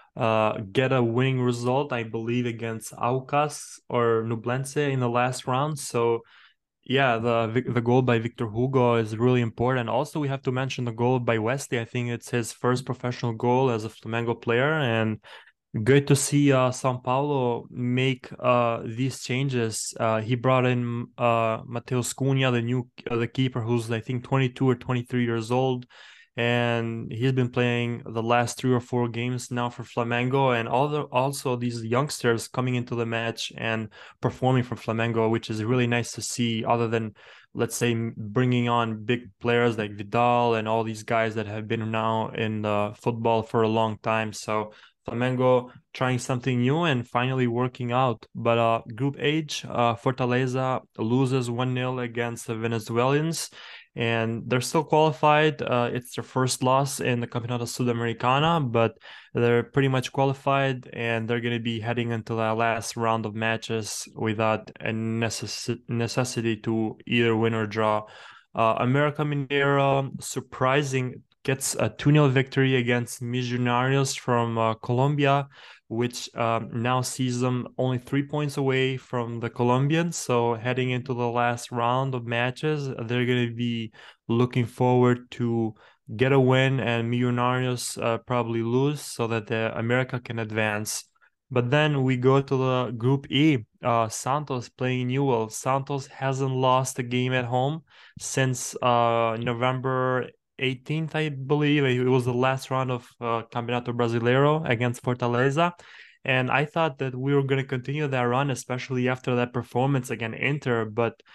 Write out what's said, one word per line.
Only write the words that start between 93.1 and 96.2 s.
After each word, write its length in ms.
E, 360
uh, 240
Santos 640
playing 400
Newell's. 480
Santos 500
hasn't 480